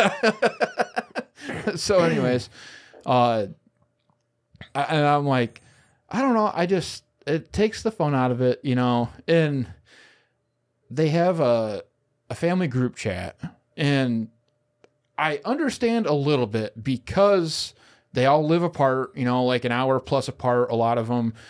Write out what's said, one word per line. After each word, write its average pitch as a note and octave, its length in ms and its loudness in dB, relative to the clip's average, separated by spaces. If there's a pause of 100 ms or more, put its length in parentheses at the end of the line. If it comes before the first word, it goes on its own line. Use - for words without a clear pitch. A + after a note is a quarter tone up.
(240)
yeah. - 1500 -4
<laughs> - 0 -
So F#3+ 240 2
anyways, C3+ 500 0 (560)
uh, A#2 420 2 (1300)
I, C#3 80 -4
and D3 240 0
I'm D3 200 2
like, B2+ 360 0 (480)
I A3+ 120 -2
don't C4 120 2
know. G#3+ 200 2
I F3 120 -2
just, F3+ 380 -4 (240)
it D#3 260 -4
takes G#3+ 300 0
the G#3+ 80 -2
fun D3 240 0
out B2+ 160 2
of B2 100 -2
it, B2+ 220 2
you B2+ 120 0
know? B2 340 0 (180)
And D3+ 400 2 (1200)
they D3+ 200 0
have E3+ 300 2
a, A2+ 440 0 (460)
a A#2+ 60 -10
family F3+ 320 -2
group B2 280 -2
chat, F2+ 400 -8 (420)
and C3 520 0 (880)
I D3+ 280 -2
understand A#3 600 -2
a D3+ 80 0
little C#3 340 0
bit A2 360 -6
because F3 920 0 (400)
they B2+ 120 2
all D3+ 200 4
live E3+ 180 2
apart, C3+ 520 0
you C3+ 100 -4
know, B2 180 0
like, B2 220 0
an A#2+ 60 -2
hour C3 280 0
plus - 280 -2
apart, B2 440 0
a A#2 40 0
lot A#2 220 2
of A#2 140 -2
'em. A#2 220 -2 (160)